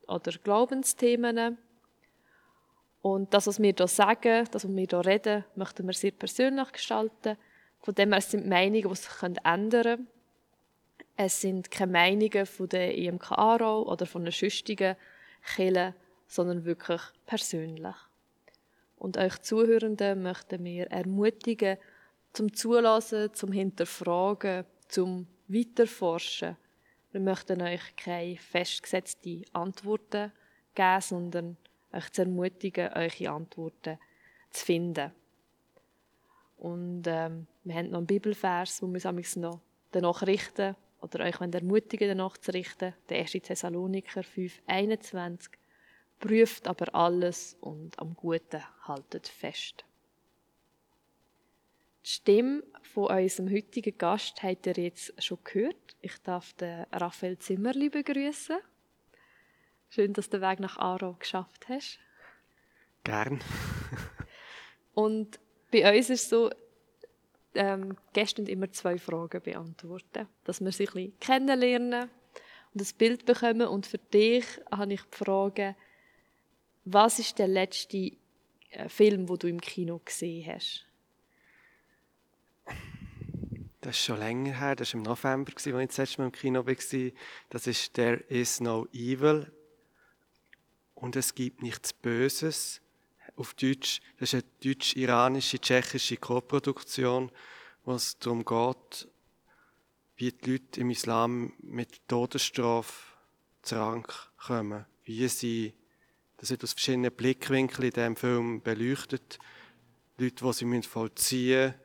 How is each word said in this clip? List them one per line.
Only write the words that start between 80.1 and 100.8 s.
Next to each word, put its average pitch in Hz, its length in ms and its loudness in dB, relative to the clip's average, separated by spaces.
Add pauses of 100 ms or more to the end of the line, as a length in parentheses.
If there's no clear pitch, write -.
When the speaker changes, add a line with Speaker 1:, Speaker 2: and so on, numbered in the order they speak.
Speaker 1:
hast? - 340 -10 (3000)
Speaker 2:
Das - 160 -6
ist - 60 0
schon 113 160 -2
länger 123 400 -2
her. 139 160 0
Das 127 180 -4
war 120 60 -6
im 107 60 -6
November, 135 500 -2
als - 120 -10
ich 139 60 -4
das 127 260 -4
letzte 135 220 -2
Mal 131 60 -2
im 123 60 -6
Kino 127 340 0
war. 127 460 -4 (380)
Das - 180 -8
ist - 260 -2
There 117 220 4 (120)
Is 120 320 0
No 117 320 -2
Evil. 135 600 2 (1400)
Und 123 200 -6
es - 180 -2
gibt 123 260 -4
nichts - 320 -6
Böses. 131 880 -2 (560)
Auf - 160 -8
Deutsch, - 480 0 (180)
das 127 140 -2
ist - 20 2
eine 123 100 0 (200)
deutsch-iranische, 127 920 2
tschechische 127 580 2
Koproduktion, 127 1120 -2 (540)
wo 127 80 -4
es - 280 -4
darum 117 220 -2
geht, - 680 -2 (1080)
wie 123 160 -4
die 127 200 -4
Leute 131 280 -6